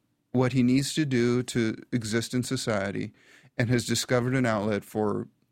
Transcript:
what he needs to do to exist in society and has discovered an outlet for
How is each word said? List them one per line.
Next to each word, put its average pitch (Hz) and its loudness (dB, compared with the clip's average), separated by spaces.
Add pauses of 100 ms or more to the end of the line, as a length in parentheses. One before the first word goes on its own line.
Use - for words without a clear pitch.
(340)
what 127 2
he 131 4
needs 131 2
to 160 0
do 123 2
to 113 -2 (160)
exist 113 -2
in 127 0
society 104 -4 (460)
and 117 2
has 123 2
discovered 123 0
an 131 2
outlet 104 0
for 107 -2 (240)